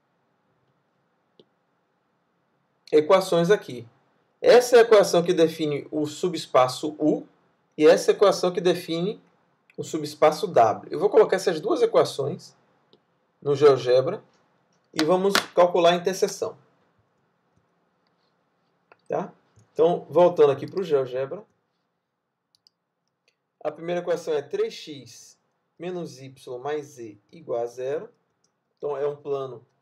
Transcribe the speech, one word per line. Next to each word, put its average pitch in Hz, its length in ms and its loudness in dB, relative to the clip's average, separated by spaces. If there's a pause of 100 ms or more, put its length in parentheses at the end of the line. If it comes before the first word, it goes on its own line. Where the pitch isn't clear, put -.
(3000)
equações 170 600 2
aqui. 127 360 -4 (540)
Essa 240 360 6
é - 20 10
a - 20 10
equação 196 420 4
que 185 80 0
define 160 600 -2
o 151 160 -4
subespaço 151 920 -2
U - 260 0 (520)
e 151 80 4
essa 175 240 4
é 202 40 4
a 202 40 -10
equação 180 340 2
que 180 80 -8
define 175 600 -4 (560)
o - 60 -10
subespaço 156 640 -2
W. 117 440 0
Eu - 80 -6
vou 196 100 0
colocar 196 260 4
essas 170 260 -4
duas 240 200 -4
equações 165 720 -2 (840)
no 143 140 -2
GeoGebra 131 680 2 (720)
e 156 100 -2
vamos 185 300 2 (200)
calcular 175 380 4
a 180 40 2
interseção. 185 600 -6 (2500)
Tá? 190 260 -8 (380)
Então, 165 380 0
voltando 156 420 4
aqui 135 140 -8
pro 190 180 -8
GeoGebra, 131 640 -6 (2250)
a 151 100 -8
primeira 170 280 -8
equação 170 360 -6
é 139 80 -4
três 214 320 -8
x - 640 -20 (380)
menos 165 440 -12
y 131 380 -16
mais 147 260 -8
z 117 340 -20 (120)
igual 120 320 -8
a - 20 -6
zero. 131 440 -8 (680)
Então, 143 180 -8
é 143 120 -4
um 147 80 -6
plano 135 500 -10 (160)